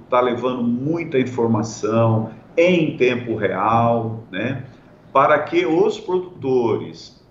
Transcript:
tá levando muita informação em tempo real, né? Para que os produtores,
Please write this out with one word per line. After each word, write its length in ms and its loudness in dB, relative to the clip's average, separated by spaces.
tá 140 2
levando 400 -2
muita 560 -2
informação 1120 0
em 400 2
tempo 400 0
real, 840 0
né? 340 -6
Para 260 4
que 260 0
os 340 2
produtores, 1300 -2